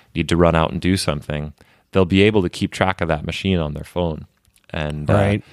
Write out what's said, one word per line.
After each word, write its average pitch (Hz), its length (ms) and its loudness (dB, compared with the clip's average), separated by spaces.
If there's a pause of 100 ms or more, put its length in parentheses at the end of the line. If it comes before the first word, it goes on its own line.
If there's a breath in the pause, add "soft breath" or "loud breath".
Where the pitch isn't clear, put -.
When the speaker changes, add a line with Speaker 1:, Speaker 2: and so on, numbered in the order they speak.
(140 loud breath)
Speaker 1:
need 80 160 -4
to 82 80 0
run 85 180 4
out 80 160 2
and 87 80 -6
do 90 160 2
something. 73 580 -6 (400 soft breath)
They'll 95 120 4
be 95 160 4
able 107 200 4
to 87 80 0
keep - 220 -4
track 95 300 -2
of 82 80 -2
that 76 160 -2
machine 90 340 0
on 76 140 -4
their 76 100 -10
phone. 82 420 -6 (440)
And, 76 400 -6
uh, 101 40 2
Speaker 2:
Right. 101 400 2